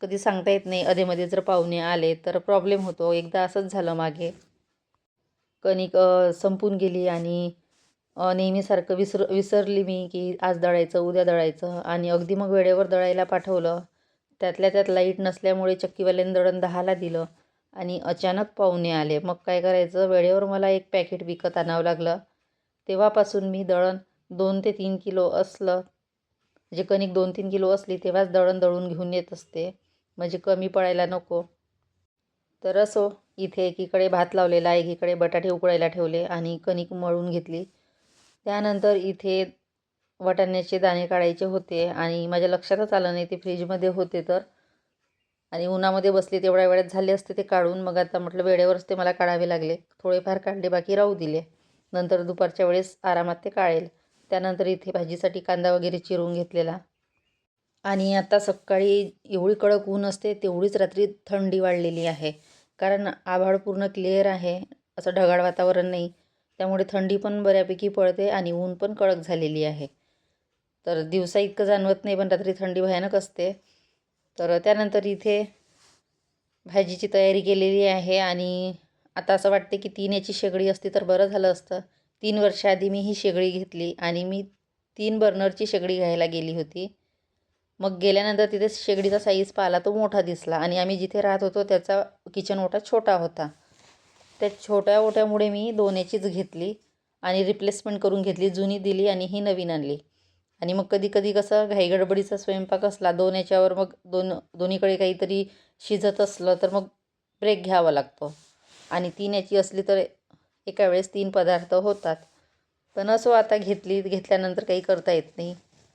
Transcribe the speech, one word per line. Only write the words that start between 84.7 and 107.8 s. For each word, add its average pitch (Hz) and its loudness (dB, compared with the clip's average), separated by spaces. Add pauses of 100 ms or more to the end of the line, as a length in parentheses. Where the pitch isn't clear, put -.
तीन 220 -2
बर्नरची 196 2
शेगडी 185 -2
घ्यायला 170 0
गेली 165 -4
होती. 175 -10 (840)
मग 190 -4
गेल्यानंतर 202 4
तिथे 208 0
शेगडीचा 202 0
साईज 196 0
पाहिला, 180 0
तो 196 -2
मोठा 202 0
दिसला 170 -4
आणि 175 0
आम्ही 185 0
जिथे 185 -2
राहत 196 2
होतो 196 -2
त्याचा 196 0 (300)
किचन 196 -4
ओटा 190 -2
छोटा 220 2
होता. 165 -4 (920)
त्या 208 0 (180)
छोट्या 208 4
ओट्यामुळे 214 2
मी 208 -4
दोन 202 0
याचीच 185 -4
घेतली 185 -6 (480)
आणि 185 0
रिप्लेसमेंट 202 -4
करून 196 0
घेतली, 190 0
जुनी 196 -2
दिली 196 0
आणि 185 0
ही 190 -6
नवीन 185 -2
आणली. 147 -4 (640)
आणि 175 -4
मग 190 -2
कधी 196 -2
कधी 208 0
कसं 208 2
घाईगडबडीचा 196 0
स्वयंपाक 190 -4
असला, 196 0
दोन 185 2
याच्यावर 185 2
मग 190 -4 (120)
दोन, 185 -2 (200)
दोन्हीकडे 190 0
काहीतरी 190 -2 (340)
शिजत 202 -2
असलं 180 0
तर 190 2
मग 196 0 (580)
ब्रेक 208 0
घ्यावा 180 4